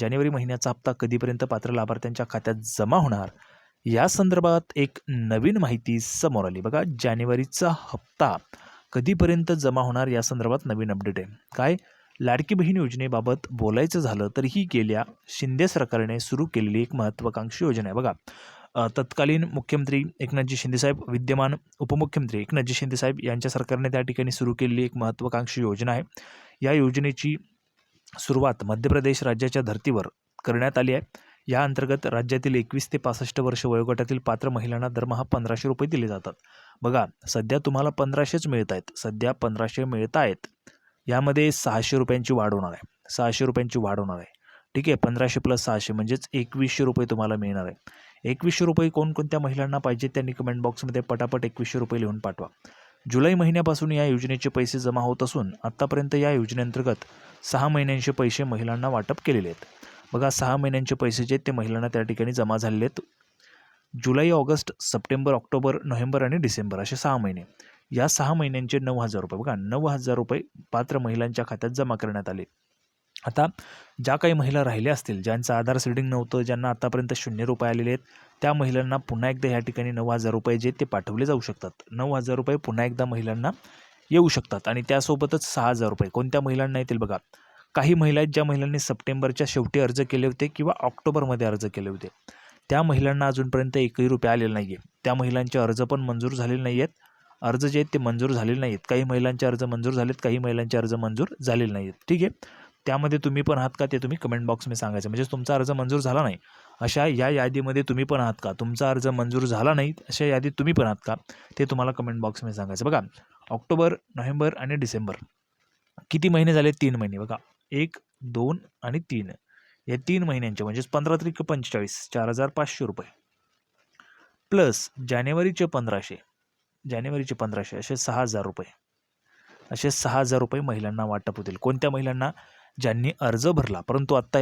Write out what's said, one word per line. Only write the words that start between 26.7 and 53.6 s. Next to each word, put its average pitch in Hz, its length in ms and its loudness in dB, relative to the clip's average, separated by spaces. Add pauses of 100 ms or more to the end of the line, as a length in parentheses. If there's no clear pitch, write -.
योजनेची 143 640 2 (840)
सुरुवात 131 460 2
मध्य 110 240 0
प्रदेश 139 340 4
राज्याच्या 127 400 0
धर्तीवर 110 440 0 (380)
करण्यात 123 340 2
आली 127 140 4
आहे. 123 100 0 (460)
या 131 160 4
अंतर्गत 135 420 0
राज्यातील 127 480 0
एकवीस 127 380 -2
ते 151 60 0
पासष्ट 123 420 -4
वर्ष 127 260 0
वयोगटातील 120 520 0
पात्र 120 300 -2
महिलांना 120 400 -2
दरमहा 120 340 -2
पंधराशे 117 460 -2
रुपये 135 200 0
दिले 127 200 -2
जातात. 95 240 -8 (500)
बघा, 120 240 2 (220)
सध्या 113 300 0
तुम्हाला 143 320 0
पंधराशेच 143 560 0
मिळत 117 260 0
आहेत, 92 240 -8
सध्या 113 360 -2
पंधराशे 113 520 -2
मिळत 117 320 -2
आहेत, 123 300 0 (600)
यामध्ये 143 460 4
सहाशे 120 460 0
रुपयांची 127 360 2
वाढ 104 200 2
होणार 92 180 -2
आहे, - 140 -14 (240)
सहाशे 120 360 0
रुपयांची 123 320 0
वाढ 101 200 0
होणार 95 180 -2
आहे. 87 160 -14 (420)
ठीक 143 140 -2
आहे, 147 60 4
पंधराशे 120 460 2
प्लस 123 240 2
सहाशे 110 280 -2
म्हणजेच 110 400 -2
एकवीसशे 135 520 0
रुपये 123 260 2
तुम्हाला 107 260 0
मिळणार 98 300 -4
आहे. - 240 -14 (400)
एकवीसशे 170 340 0
रुपये 165 240 4
कोणकोणत्या 156 520 0
महिलांना 139 380 -2
पाहिजेत 127 360 -2
त्यांनी 127 180 -2
कमेंट 123 300 -6
बॉक्समध्ये 120 400 -2
पटापट 123 420 -2
एकवीसशे 120 340 -6
रुपये 120 220 -2
लिहून 107 180 -2
पाठवा. 92 300 -6 (640)
जुलै 147 220 4
महिन्यापासून 165 580 2